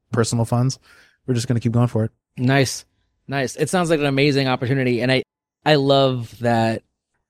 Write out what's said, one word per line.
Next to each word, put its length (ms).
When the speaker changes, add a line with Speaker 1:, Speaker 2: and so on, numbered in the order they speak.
Speaker 1:
personal 340
funds. 340
We're 80
just 120
gonna 120
keep 140
going 140
for 180
it. 60
Speaker 2:
Nice. 480
Nice. 300
It 120
sounds 220
like 80
an 80
amazing 400
opportunity. 540
And 100
I, 100
I 120
love 640
that 420